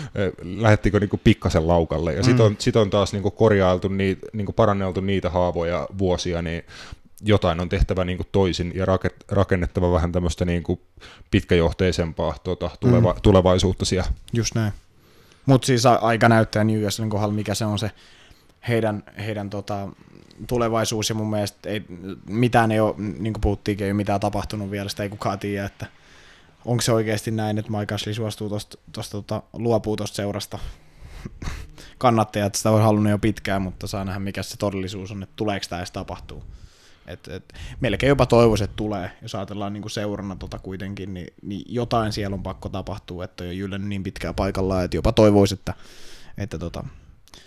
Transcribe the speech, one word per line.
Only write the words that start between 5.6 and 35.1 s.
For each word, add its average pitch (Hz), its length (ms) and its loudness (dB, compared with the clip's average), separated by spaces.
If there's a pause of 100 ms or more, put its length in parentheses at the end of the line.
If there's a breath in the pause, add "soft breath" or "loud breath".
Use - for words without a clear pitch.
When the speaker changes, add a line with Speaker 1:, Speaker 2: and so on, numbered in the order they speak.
Speaker 1:
vuosia, 90 440 0
niin 82 220 -6 (580 loud breath)
jotain 92 380 2
on 90 100 -2
tehtävä 92 360 0
niinku 90 260 -4
toisin 90 440 2
ja 92 100 -2
rake-, 92 300 0 (160)
rakennettava 90 600 2
vähän 87 200 2
tämmöstä 90 340 0
niinku 87 360 -2 (500 loud breath)
pitkäjohteisempaa 82 1120 2
tota, 87 260 -4 (100)
tuleva-, 117 340 6
Speaker 2:
Mm. - 80 -10
Speaker 1:
tulevaisuutta 92 640 6
siellä. 90 240 0 (240)
Speaker 2:
Just 113 220 -2
näin. 110 180 0 (720 soft breath)
Mut 135 180 6
siis 123 220 2
a-, 120 160 8
aika 117 280 4
näyttää 110 340 4
Newcastlen 110 460 0
kohdalla, 104 240 0
mikä 104 200 -4
se 110 120 -2
on 104 140 -2
se 104 120 -4 (760 soft breath)
heidän, 110 360 0 (220)
heidän 104 240 -6
tota, 101 380 -8 (600)
tulevaisuus, 113 600 0
ja 110 60 -4
mun 107 140 -4
mielestä 104 400 -4
ei, 104 120 -4 (480)
mitään 113 420 2
ei 110 80 2
oo, 107 180 2
niin 104 360 -6
kuin 104 80 -8
puhuttiinkin, 101 440 -2
ei 98 60 -2
oo 101 40 0
mitään 101 240 0
tapahtunut 101 520 -4
vielä, 101 180 -6
sitä 104 140 -8
ei 101 60 -4
kukaan 98 300 -6
tiedä, 101 260 -4
että - 200 -12 (800 soft breath)
onko 117 160 0
se 123 100 0
oikeesti 110 400 0
näin, 107 260 -2
että 107 140 -6
Mike 104 240 -4
Ashley 107 180 -6
suostuu 107 360 -6
tosta, - 280 -8 (140)
tosta - 260 -12
tota, 104 260 -8 (100)
luopuu 110 440 0
tosta 101 180 -8
seurasta. 101 440 -6 (840 loud breath)
<laughs> - 560 -12
Kannattajat 107 580 2
sitä 110 160 0
on 107 100 6
halunnut 107 300 4
jo 104 80 2
pitkään, 101 420 -2
mutta 95 260 -8
saa 98 180 -6
nähdä, 98 140 -6
mikä 98 240 -6
se - 140 -12
todellisuus 98 540 -4